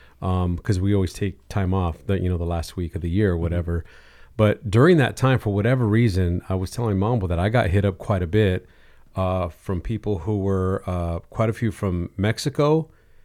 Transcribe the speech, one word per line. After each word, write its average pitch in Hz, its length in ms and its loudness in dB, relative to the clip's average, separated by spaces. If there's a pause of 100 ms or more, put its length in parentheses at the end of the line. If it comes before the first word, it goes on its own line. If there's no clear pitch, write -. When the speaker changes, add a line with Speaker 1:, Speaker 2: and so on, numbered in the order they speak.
(220)
Speaker 1:
um, 90 360 0
'cause 92 220 -2
we 101 140 2
always 95 180 0
take - 360 -8
time 92 260 -2
off, 87 320 -2
the, 98 140 0
you 90 80 -2
know, 90 100 -2
the 85 80 -4
last 85 300 -6
week 85 180 -6
of 80 80 -6
the 85 80 -4
year 98 220 2
or - 20 0
Speaker 2:
Mm-hmm. 82 80 -2
Speaker 1:
whatever. 85 420 -2 (520)
But 107 340 2
during 139 280 6
that 123 180 2
time, 131 240 2
for 107 140 -2
whatever 117 320 2
reason, 95 600 2
I 95 60 -2
was 92 160 -4
telling 110 280 -2
Mambo 104 300 0
that 85 100 -2
I 92 100 0
got 110 220 2
hit 98 140 2
up 98 140 0
quite 95 240 -2
a 90 40 -2
bit, 92 400 2 (500)
uh, 92 320 -2
from 90 320 -6
people 104 400 -4
who 104 180 -2
were, 95 480 0
uh, 85 320 -4 (120)
quite 110 180 0
a 113 40 -2
few 110 180 -2
from 90 460 -4
Mexico 147 720 0 (360)